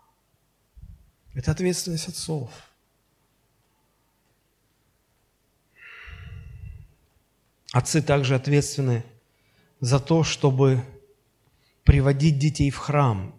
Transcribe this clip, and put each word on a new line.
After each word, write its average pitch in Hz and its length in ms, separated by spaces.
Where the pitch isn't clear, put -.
Это 135 180
ответственность 175 560
отцов. 156 440
Отцы 135 300
также 139 340
ответственны 135 720
за 127 220
то, 165 240
чтобы 131 580
приводить 139 540
детей 143 320
в - 60
храм 123 600